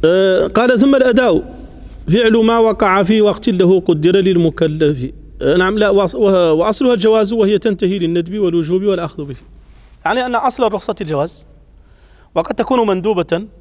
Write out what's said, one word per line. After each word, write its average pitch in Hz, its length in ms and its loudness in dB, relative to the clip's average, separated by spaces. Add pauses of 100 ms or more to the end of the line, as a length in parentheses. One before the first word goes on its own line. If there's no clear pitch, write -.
آه، 185 420 2
قال: 233 340 2
"ثم 277 140 4
الأداء 247 600 0 (540)
فعل 220 240 2
ما 226 260 2
وقع 208 440 2
في 214 200 2
وقت 208 260 0
له 185 320 2
قدر 175 360 0
للمكلف". 160 920 0 (360)
آه، 139 140 0
نعم، 185 220 0
لا، 208 120 2
وأص-، 196 240 0
وه-، 190 380 2
وأصلها 214 420 0
الجواز 220 380 2
وهي 208 260 0
تنتهي 196 400 -2
للندب 170 400 -4
والوجوب 175 440 -2
والأخذ 175 420 -4
به. 139 120 -14 (680)
يعني 240 220 -2
أن 247 80 -6
أصل 247 320 -2
الرخصة 208 340 -4
الجواز، 156 460 -6 (880)
وقد 165 200 -2
تكون 233 320 0
مندوبة 190 600 -2 (140)